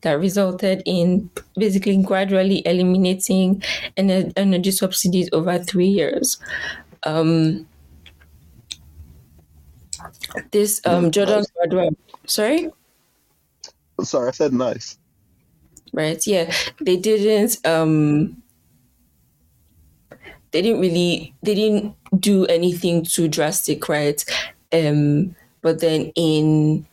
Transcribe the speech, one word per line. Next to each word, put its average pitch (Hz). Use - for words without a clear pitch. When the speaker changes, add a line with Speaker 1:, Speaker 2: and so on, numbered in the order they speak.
Speaker 1:
that 160
resulted 190
in 180
basically 196
gradually 190
eliminating 185
ener-, 190
energy 185
subsidies 185
over 175
three 180
years. -
Um, 160
this, 208
um, 175
Speaker 2:
Mm, 165
Speaker 1:
Jordan 202
Speaker 2:
nice. 208
Speaker 1:
gradual, 175
sorry? 302
Speaker 2:
Sorry, 123
I 131
said 147
nice. 120
Speaker 1:
Right, 156
yeah. 185
They 185
didn't, 214
um, 156
they 165
didn't 226
really, 175
they 202
didn't 208
do 196
anything 175
too 165
drastic, 151
right? 147
Um, 147
but 165
then 160
in 156